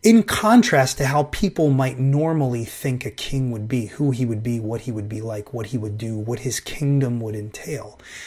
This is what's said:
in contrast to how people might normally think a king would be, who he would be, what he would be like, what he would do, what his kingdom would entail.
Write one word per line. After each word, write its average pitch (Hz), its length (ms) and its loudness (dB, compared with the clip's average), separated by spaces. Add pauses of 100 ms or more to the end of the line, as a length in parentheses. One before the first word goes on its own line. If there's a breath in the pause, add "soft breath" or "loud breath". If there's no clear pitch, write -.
in 226 200 8
contrast 208 720 4
to 143 100 0
how 143 180 2
people 160 440 0
might 131 300 2
normally 135 640 2
think 123 400 -4
a 104 60 -6
king 131 400 -4
would 107 180 -6
be, 120 180 -2
who 139 260 -2
he 123 120 0
would 110 200 -2
be, 117 160 -2
what 110 220 -6
he 123 100 -8
would 104 160 -6
be 107 120 -8
like, 107 320 -10
what 113 140 -6
he 131 100 -8
would 107 220 -6
do, 113 180 -6
what 113 240 -6
his - 200 -6
kingdom 139 600 0
would 107 140 -6
entail. 110 640 -10 (280 loud breath)